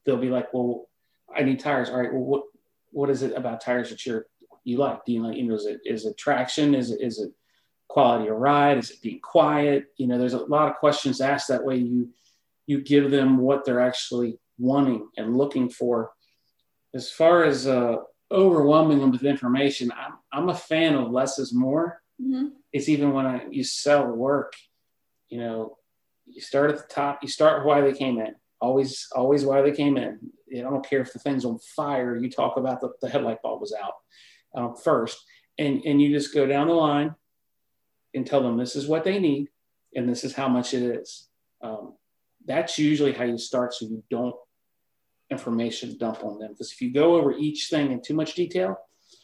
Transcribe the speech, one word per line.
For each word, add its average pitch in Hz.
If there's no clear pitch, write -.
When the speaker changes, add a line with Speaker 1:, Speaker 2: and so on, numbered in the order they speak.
Speaker 1:
they'll 135
be 127
like, 123
"Well, 123
I 147
need 131
tires." 131
All 123
right, 123
well, 131
what, 135
what 143
is 131
it 127
about 120
tires 123
that -
you're, 113
you 120
like? 135
Do 123
you 113
like, 113
you 127
know, 113
is 104
it, -
is 113
it 107
traction? 143
Is 120
it, -
is 113
it 104
quality 120
of 110
ride? 143
Is 113
it -
being -
quiet? 147
You 127
know, 123
there's 123
a 123
lot 151
of -
questions 147
asked. 139
That 123
way 131
you, 120
you 139
give 139
them 135
what 135
they're 123
actually 120
wanting 127
and 113
looking 135
for. 120
As 127
far 170
as, 135
uh, 120
overwhelming 156
them 135
with 123
information, 135
I'm, 143
I'm 160
a 175
fan 160
of 120
less 131
is 120
more. 139
Speaker 2:
Mm-hmm. 262
Speaker 1:
It's 143
even 143
when 135
I, 123
you 131
sell 143
work, 123
you 120
know, 113
you -
start 143
at 147
the -
top, 143
you 135
start 151
why 143
they 139
came 131
in. 110
Always, 131
always 139
why 139
they 143
came 143
in. -
You 123
know, 123
I 135
don't 135
care 135
if 123
the 120
thing's 135
on 113
fire, 127
you 123
talk -
about 123
the, 123
the 120
headlight 117
bulb 110
was 104
out, 101
um, 120
first. 127
And, 139
and 143
you 147
just 143
go 143
down 143
the 165
line 156
and 131
tell 139
them 120
this 123
is 143
what 160
they 190
need 143
and 123
this 120
is 131
how 135
much 123
it 123
is. -
Um, 110
that's 165
usually 147
how 123
you 120
start, 123
so -
you 110
don't 123
information 117
dump 113
on 104
them. 110
'Cause -
if -
you 123
go 156
over 143
each 151
thing 147
in 120
too 151
much 156
detail, 185